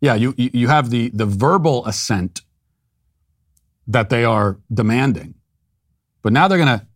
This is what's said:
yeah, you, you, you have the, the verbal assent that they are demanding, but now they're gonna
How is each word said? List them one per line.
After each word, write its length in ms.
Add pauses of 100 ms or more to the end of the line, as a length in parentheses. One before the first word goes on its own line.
yeah, 140
you, 220
you, 160
you 140
have 220
the, 240
the 120
verbal 600
assent 560 (1500)
that 220
they 160
are 340 (140)
demanding, 640 (840)
but 120
now 160
they're 80
gonna 380